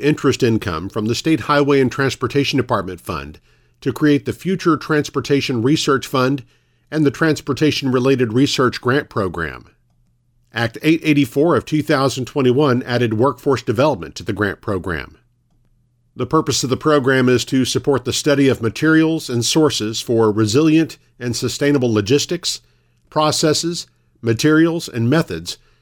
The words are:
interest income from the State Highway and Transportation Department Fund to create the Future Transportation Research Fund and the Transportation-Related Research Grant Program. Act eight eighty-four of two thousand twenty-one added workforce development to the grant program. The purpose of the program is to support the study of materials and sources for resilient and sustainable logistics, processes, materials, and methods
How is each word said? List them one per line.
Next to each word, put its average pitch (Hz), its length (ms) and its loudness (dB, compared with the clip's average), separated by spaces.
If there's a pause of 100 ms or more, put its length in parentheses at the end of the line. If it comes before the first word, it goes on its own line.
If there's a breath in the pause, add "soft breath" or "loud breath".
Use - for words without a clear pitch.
interest 139 420 0
income 101 460 0
from 107 160 -4
the 117 100 -2
State 160 240 0
Highway 143 400 2
and 127 100 2
Transportation 135 680 -2
Department 98 420 -4
Fund 73 400 -10 (400)
to 135 140 -4
create 143 320 2
the 113 80 -4
Future 175 420 -2
Transportation 139 880 -2
Research 135 440 0
Fund 131 380 -2 (480)
and 156 140 0
the 143 60 2
Transportation-Related 135 1200 0
Research 127 480 0
Grant 127 260 0
Program. 80 680 -6 (800)
Act 113 280 -4
eight 160 200 4
eighty-four 147 540 2
of - 80 0
two 156 180 -2
thousand 135 440 0
twenty-one 127 580 2
added 120 300 -2
workforce 131 480 0
development 117 540 -2
to - 80 -12
the 104 100 -6
grant 98 260 -2
program. 87 580 -6 (960)
The 123 120 -6
purpose 151 400 -2
of 127 40 -4
the 123 60 0
program 135 540 2
is 123 160 2
to 131 180 0
support 131 400 -2
the 120 80 -4
study 139 380 2
of 117 120 0
materials 160 680 0
and 120 160 -2
sources 113 560 0
for 113 280 2
resilient 143 680 2 (200)
and 120 200 -6
sustainable 127 560 0
logistics, 131 680 0 (500)
processes, 156 760 0 (340)
materials, 156 680 2
and 117 200 -2
methods 87 480 -2 (240)